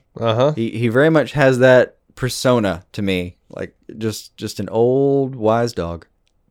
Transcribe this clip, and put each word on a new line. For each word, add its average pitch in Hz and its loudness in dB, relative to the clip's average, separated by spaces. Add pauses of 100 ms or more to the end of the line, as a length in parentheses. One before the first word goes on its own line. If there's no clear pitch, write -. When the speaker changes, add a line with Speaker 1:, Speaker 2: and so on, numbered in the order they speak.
(180)
Speaker 1:
Uh-huh. 117 0
Speaker 2:
He, 117 -4
he 117 -4
very 135 4
much 147 0
has 135 2
that 127 6 (180)
persona 113 -2
to 107 -8
me, 92 -4 (140)
like, - -14 (220)
just, 107 -8
just - -10
an 101 -8
old 135 0
wise 113 0
dog. 85 -8 (440)